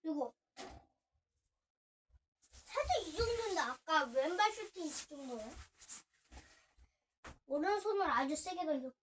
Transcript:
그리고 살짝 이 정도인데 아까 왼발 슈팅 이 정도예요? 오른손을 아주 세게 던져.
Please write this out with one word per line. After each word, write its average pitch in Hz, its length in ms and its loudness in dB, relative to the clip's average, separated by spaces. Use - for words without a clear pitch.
그리고 294 320 -2
살짝 622 540 0
이 311 100 -8
정도인데 453 440 0
아까 277 440 2
왼발 330 480 2
슈팅 427 320 -8
이 294 80 -4
정도예요? 254 580 -8
오른손을 392 640 2
아주 269 260 2
세게 359 280 -4
던져. 262 280 0